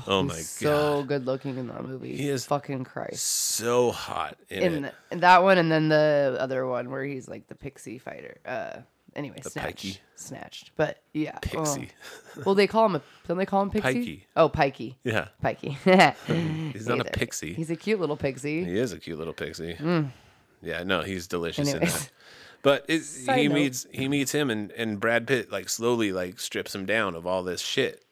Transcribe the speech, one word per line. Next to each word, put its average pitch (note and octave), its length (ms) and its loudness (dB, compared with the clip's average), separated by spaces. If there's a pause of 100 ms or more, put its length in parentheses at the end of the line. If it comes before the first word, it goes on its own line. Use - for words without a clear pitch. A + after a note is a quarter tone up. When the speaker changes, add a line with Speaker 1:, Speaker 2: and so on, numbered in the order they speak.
Speaker 1:
Oh G2 140 4
Speaker 2:
he's C#3 100 0
Speaker 1:
my E2+ 80 -6
Speaker 2:
so D3 600 0
Speaker 1:
God. C3+ 80 -6
Speaker 2:
good C#3 160 -2
looking C3+ 320 -4
in B2+ 100 -6
that A#2 160 -10
movie. B2+ 320 -10
Speaker 1:
He C#3+ 140 -2
is C3+ 160 -2
Speaker 2:
Fucking C#3 400 -4
Christ. - 400 -8
Speaker 1:
so A#2+ 640 2
hot E2 460 -6 (100)
in - 160 -2
Speaker 2:
In D#3 220 0
Speaker 1:
it. - 100 -10 (140)
Speaker 2:
th-, F3+ 120 -6
that F3+ 220 10
one, F#3+ 140 8
and E3 120 4
then D#3 200 4
the D3 500 6
other C3 260 0
one B2 240 -4
where C3+ 140 -6
he's, C#3 240 -8
like, - 200 -14
the - 80 -16
pixie C3 420 -14
fighter. - 480 -14
Uh, G2+ 320 -8 (400)
anyway, C#3 260 -10
Speaker 1:
The - 60 -10
Speaker 2:
Snatched. - 360 -8
Speaker 1:
Pikey? F#2+ 140 -8 (160)
Speaker 2:
Snatched. - 640 -16
But D3 240 -2 (120)
yeah. D3+ 280 -4
Speaker 1:
Pixie. D3 480 -2 (480)
Speaker 2:
Oh. - 80 -14
Well, G3 100 4
they G3 120 6
call A3 180 4
him F#3+ 100 2
a, C#3 60 0 (260)
don't E3+ 100 -2
they F#3+ 80 0
call G3 180 2
him G3+ 80 -2
Pixie? F3+ 340 0
Speaker 1:
Pikey. D#3+ 160 -10 (140)
Speaker 2:
Oh, D#3+ 140 6
Pikey. C#3 540 0
Speaker 1:
Yeah. A2 240 0 (160)
Speaker 2:
Pikey. C3+ 320 -2 (480)
<laughs> D#3+ 500 -2
Speaker 1:
He's A2 140 -8
not A#2+ 80 0
Speaker 2:
Hey B2 60 0
Speaker 1:
a - 20 0
Speaker 2:
there. - 100 -6
Speaker 1:
pixie. B2+ 400 -4
Speaker 2:
He's D#3+ 180 -6
a E3 40 -2
cute G#3 240 -2
little D3+ 180 -2
pixie. D3 460 -2
Speaker 1:
He F2 140 -2
is A#2 160 0
a D#2+ 60 -12
cute E2 180 -10
little D#2+ 160 -6
pixie. E2 420 -8
Speaker 2:
Mm. D3+ 360 0 (500)
Speaker 1:
Yeah, E2 220 -6
no, F#2 180 2
he's F2+ 260 -6
delicious E2+ 420 -2
in C#3 80 -2
Speaker 2:
Anyways. - 160 0 (120)
Speaker 1:
that. - 60 -20 (520)
But C#3 240 4
it, D#3+ 160 0
Speaker 2:
Side C3+ 360 -2
Speaker 1:
he D3 80 4
Speaker 2:
note. C#3+ 80 4
Speaker 1:
meets, C3+ 360 0
he C3+ 180 -4
meets C#3 220 0
him, D3 180 0
and, G#2+ 220 -2
and A2 280 -2
Brad A#2 280 2
Pitt, B2 240 0
like, F#2+ 180 -6
slowly, A2+ 420 2
like, F#2 280 -4
strips - 340 -6
him G2 140 -6
down G2+ 280 2
of E2+ 120 -6
all F#2 160 0
this F2+ 180 -4
shit. - 500 -2